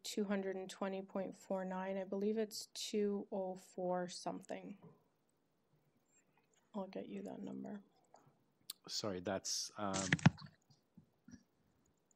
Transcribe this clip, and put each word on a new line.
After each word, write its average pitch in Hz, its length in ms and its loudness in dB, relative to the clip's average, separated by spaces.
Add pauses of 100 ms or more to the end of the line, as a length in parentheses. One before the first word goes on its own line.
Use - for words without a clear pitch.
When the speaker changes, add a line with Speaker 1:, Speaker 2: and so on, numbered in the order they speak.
Speaker 1:
two - 200 0
hundred 196 320 2
and 190 140 -6
twenty 190 320 -2
point 196 360 -4
four 190 280 -2
nine. 185 320 -2
I 190 80 -2
believe 202 320 2
it's 220 360 -2
two 202 600 0
oh 190 240 -2 (180)
four 180 320 2
something. 185 680 -6 (2000)
I'll 190 140 -2
get 196 220 -6
you 202 140 -4
that 196 200 -8
number. 196 380 -6 (1040)
Speaker 2:
Sorry, 95 340 -2
that's, - 560 0
um, 101 180 0 (2250)